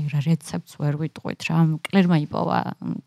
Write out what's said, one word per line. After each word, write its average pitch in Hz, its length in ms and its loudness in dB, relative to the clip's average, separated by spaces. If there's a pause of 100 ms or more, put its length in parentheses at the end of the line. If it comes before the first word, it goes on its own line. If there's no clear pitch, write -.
რა 147 180 0
რეცეპტს 165 540 -2
ვერ 147 220 -2
ვიტყვით - 460 -8
რა. 165 140 -2 (220)
კლერმა 180 400 4
იპოვა, - 420 0 (140)
მ, - 220 -8 (100)